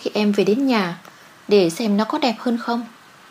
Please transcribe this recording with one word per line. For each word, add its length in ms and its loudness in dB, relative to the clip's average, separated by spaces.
khi 140 -6
em 180 2
về 120 2
đến 220 2
nhà, 320 0
để 220 4
xem 260 -2
nó 80 2
có 140 -4
đẹp 200 0
hơn 200 -2
không." 280 -4